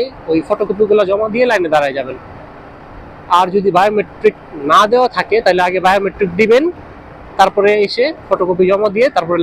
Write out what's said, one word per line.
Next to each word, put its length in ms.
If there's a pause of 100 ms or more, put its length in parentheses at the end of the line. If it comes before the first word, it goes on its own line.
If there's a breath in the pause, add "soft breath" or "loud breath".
(300)
ওই 80 (100)
ফটোকপিগুলো 640
জমা 240
দিয়ে 160
লাইনে 240
দাঁড়ায় 240
যাবেন। 180 (1200)
আর 160
যদি 140 (100)
বায়োমেট্রিক 580 (340)
না 100 (120)
দেওয়া 240
থাকে, 280
তাহলে 240
আগে 180
বায়োমেট্রিক 440 (100)
দিবেন, 220 (760)
তারপরে 320 (160)
এসে 180 (240)
ফটোকপি 420
জমা 260
দিয়ে 100 (100)
তারপরে 260